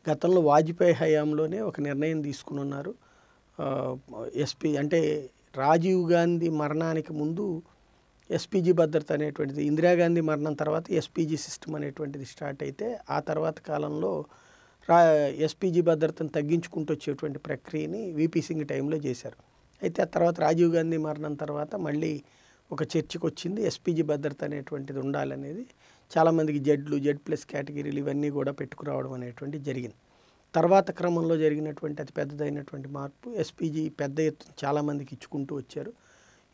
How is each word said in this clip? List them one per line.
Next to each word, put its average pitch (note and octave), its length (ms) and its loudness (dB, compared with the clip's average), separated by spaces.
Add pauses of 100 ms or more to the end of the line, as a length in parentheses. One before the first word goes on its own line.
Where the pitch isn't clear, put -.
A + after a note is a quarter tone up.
(120)
గతంలో F3 280 4
వాజ్పేయి D#3+ 520 6
హయాంలోనే D#3 680 0
ఒక G3+ 200 -4
నిర్ణయం D3 420 -2
తీసుకుని C#3+ 380 -8
ఉన్నారు. C#3+ 340 -8 (680)
ఆ, C3+ 360 -4 (380)
ఎస్పీ D3 420 -2
అంటే D3+ 540 0 (260)
రాజీవ్ E3 540 4
గాంధీ E3+ 380 4
మరణానికి D#3 640 -2
ముందు E3 500 -4 (680)
ఎస్పీజీ F3+ 420 2
భద్రత D#3+ 400 2
అనేటువంటిది, D3 520 -2
ఇందిరాగాంధీ E3+ 560 4
మరణం D#3 340 0
తర్వాత D#3 360 -2
ఎస్పీజీ D#3+ 460 -2
సిస్టమ్ - 400 -10
అనేటువంటిది C#3+ 480 -8
స్టార్ట్ C#3+ 380 -10
అయితే G3+ 360 -6 (120)
ఆ C#3+ 100 -2
తర్వాత D#3 380 -2
కాలంలో D3+ 680 -4 (640)
రా-, D#3+ 360 8
ఎస్పీజీ D#3 540 0
భద్రతను D#3+ 480 2
తగ్గించుకుంటూ D#3 640 -2
వచ్చేటువంటి D3 440 -4
ప్రక్రియని D#3+ 760 -6
వీపీ D#3+ 300 2
సింగ్ D#3+ 240 -4
టైంలో C#3+ 300 -2
చేశారు. C3+ 400 -6 (460)
అయితే F#3 200 0
ఆ - 20 2
తర్వాత E3+ 360 2
రాజీవ్ E3 340 4
గాంధీ E3 220 2
మరణం D3+ 380 -4
తర్వాత D3 420 -6
మళ్ళీ D#3 460 -4 (500)
ఒక D#3 100 -4
చర్చకు E3 440 -2
వచ్చింది, F#3 360 -4
ఎస్పీజీ E3 400 0
భద్రత D3 420 -2
అనేటువంటిది C#3 540 -8
ఉండాలనేది C#3 680 -6 (520)
చాలామందికి D#3+ 400 4
జెడ్లు, C#3+ 400 2
జెడ్ C#3+ 200 0
ప్లస్ D3 280 -6
కేటగిరీలు C#3+ 520 -6
ఇవన్నీ C#3+ 320 -2
కూడా C#3 220 -2
పెట్టుకురావడం C#3 600 -8
అనేటువంటిది C3 520 -10
జరిగింది. B2+ 300 -6 (600)
తర్వాత F#3 360 6
క్రమంలో E3+ 460 0
జరిగినటువంటి D3+ 640 -2
అతి C#3 100 -12
పెద్దదైనటువంటి C#3+ 760 -6
మార్పు C#3 420 -12
ఎస్పీజీ D#3+ 580 -4
పెద్ద C#3+ 320 -4
ఎత్తున D3+ 460 -4
చాలామందికి C#3+ 480 -2
ఇచ్చుకుంటూ C#3 420 -8
వచ్చారు. - 360 -10 (600)